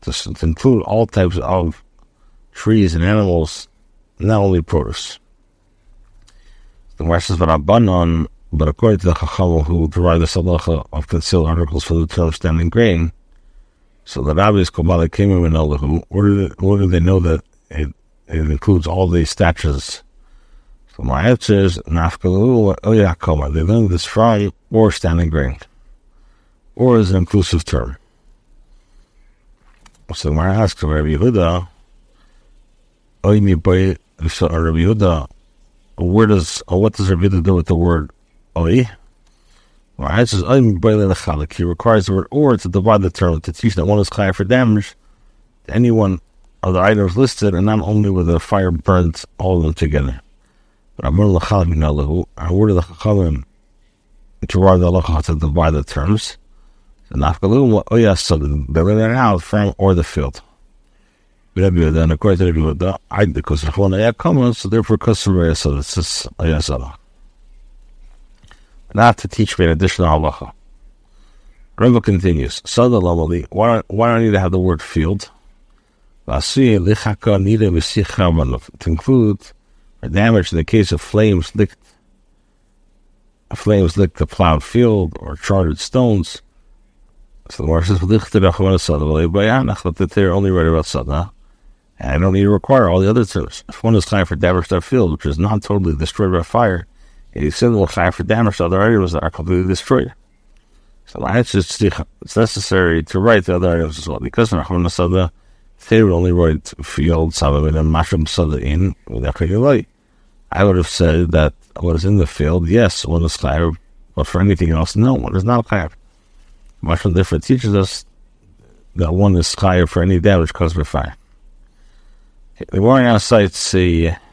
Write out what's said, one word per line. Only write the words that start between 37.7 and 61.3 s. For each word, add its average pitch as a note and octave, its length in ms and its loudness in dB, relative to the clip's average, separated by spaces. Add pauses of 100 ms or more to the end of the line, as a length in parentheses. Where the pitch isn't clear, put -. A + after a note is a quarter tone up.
word E2+ 340 0 (480)
Oy? G#2 320 0 (1080)
Well, C#2+ 220 -2
it A#2+ 80 2
says, F#2+ 160 -2
"Oy C3 180 2
mi A2+ 180 4
boy A2 140 2
lechalik." F2 600 -2
He F2 100 -4
requires F#2 440 0
the G2 60 -2
word F#2+ 180 -2
or C3+ 260 2
to - 100 -6
divide G2 360 2
the F2+ 80 0
term, E2+ 300 0
to - 120 -10
teach A2+ 220 -2
that E2 100 -2
one G#2 140 2
is G2 100 0
chayav F#2+ 260 -2
for G2 100 -2
damage A2+ 500 0 (720)
to - 80 -6
any A#2+ 160 2
one G2 280 0 (440)
of F#2 100 0
the F2+ 60 2
items G2 360 2
listed, G#2+ 380 0
and F2+ 120 0
not G#2+ 160 2
only G#2 280 0
where F2+ 140 0
the E2 160 0
fire F#2+ 320 -2
burns E2+ 540 0 (120)
all F#2 200 0
of E2 60 0
them D#2 120 0
together. C#2 460 -2 (720)
But - 120 -10
Amar G2 200 2
lechalik F#2 400 0
min D#2 160 0
Allahu, D2 420 -2 (120)
and E2+ 200 -4
where G#2+ 120 4
do G2 40 2
the F2 80 2
Chachamim E2+ 640 -2 (1040)
derive F#2 320 4
the F2 120 2
halacha E2 340 0
to E2 100 -2
divide D#2+ 360 0
the D2 120 -2
terms? F2+ 540 -4 (720)
So - 60 -10
Nafkalu G2+ 580 2
or G#2 120 2
Oyasad, D2+ 880 0
they D#2+ 80 2
learn G#2+ 300 2
it B2 40 -2
out G#2+ 260 0
from G#2 360 -2
or G2 180 2
the E2 80 0
field. - 380 -6 (1120)